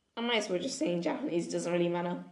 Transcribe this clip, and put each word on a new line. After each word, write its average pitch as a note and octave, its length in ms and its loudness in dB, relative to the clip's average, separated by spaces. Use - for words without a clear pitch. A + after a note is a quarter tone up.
I A#3 40 -6
might A#3 180 2
as G#3 100 0
well F3+ 100 2
just - 200 -2
say F#3+ 140 2
in F3 100 0
Japanese, - 460 0
it - 40 -6
doesn't E3+ 200 0
really F3 160 4
matter. F3 440 -2